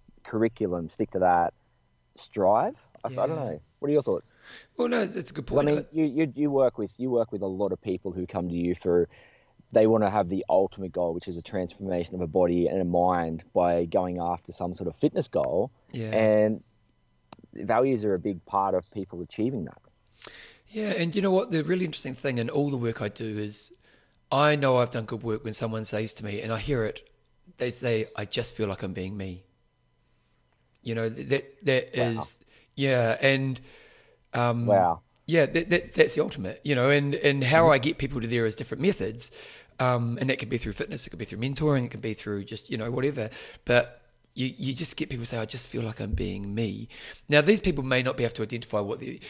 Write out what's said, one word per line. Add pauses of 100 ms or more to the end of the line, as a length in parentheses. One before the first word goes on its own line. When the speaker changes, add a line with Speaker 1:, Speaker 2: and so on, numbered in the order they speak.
(240)
Speaker 1:
curriculum,
stick
to
that, (600)
strive. (280)
I,
I (160)
don't
Speaker 2:
Yeah.
Speaker 1:
know. (200)
What
are
your
thoughts? (460)
Speaker 2:
Well,
no,
it's,
it's
a
good
Speaker 1:
'Cause,
I
Speaker 2:
point.
Speaker 1:
mean,
Speaker 2:
I
Speaker 1:
you,
you,
you
work
with,
you
work
with
a
lot
of
people
who
come
to
you
for, (640)
they
wanna
have
the
ultimate
goal,
which
is
a
transformation
of
a
body
and
a
mind (100)
by
going
after
some
sort
of
fitness
goal. (180)
Speaker 2:
Yeah.
Speaker 1:
And (920)
values
are
a
big
part
of
people
achieving
that. (840)
Speaker 2:
Yeah,
and
you
know
what?
The
really
interesting
thing
in
all
the
work
I
do
is (580)
I
know
I've
done
good
work
when
someone
says
to
me,
and
I
hear
it, (460)
they
say,
"I
just
feel
like
I'm
being
me." (1400)
You
know,
th-,
that,
that
Speaker 1:
Wow.
Speaker 2:
is, (340)
yeah,
and, (760)
um,
Speaker 1:
Wow. (240)
Speaker 2:
yeah,
that,
that,
that's
the
ultimate,
you
know,
and,
and
how
Speaker 1:
Mm-hmm.
Speaker 2:
I
get
people
to
there
is
different
methods. (480)
Um,
and
that
could
be
through
fitness,
it
could
be
through
mentoring,
it
could
be
through
just,
you
know,
whatever. (340)
But (340)
you,
you
just
get
people
say,
"I
just
feel
like
I'm
being
me." (400)
Now,
these
people
may
not
be
able
to
identify
what
the,